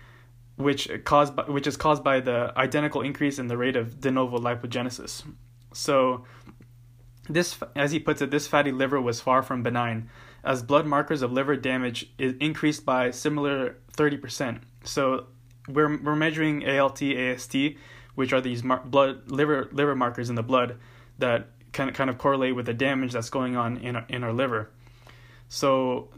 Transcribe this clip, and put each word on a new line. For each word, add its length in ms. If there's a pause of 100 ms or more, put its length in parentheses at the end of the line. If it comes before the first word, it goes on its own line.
(560)
which 340 (140)
caused 320
by, 80
which 240
is 80
caused 260
by 200
the 340
identical 460
increase 360
in 100
the 100
rate 180
of 240
de 120
novo 260
lipogenesis. 840 (500)
So 500 (1040)
this, 300 (180)
as 160
he 80
puts 220
it, 100
this 160
fatty 240
liver 300
was 180
far 240
from 180
benign, 480 (360)
as 180
blood 220
markers 360
of 120
liver 240
damage 600
is 220
increased 460
by 260
similar 640 (160)
thirty 240
percent. 460 (240)
So 400 (420)
we're, 340
we're 140
measuring 460
A 160
L 140
T, 260
A 160
S 120
T, 320 (380)
which 160
are 80
these 240
mar-, 220
blood, 440
liver, 440
liver 220
markers 340
in 60
the 80
blood 340 (420)
that 300 (240)
kind 160
of, 80
kind 120
of 80
correlate 380
with 120
the 60
damage 380
that's 180
going 280
on 200
in 200
our, 100
in 160
our 80
liver. 380 (800)
So 680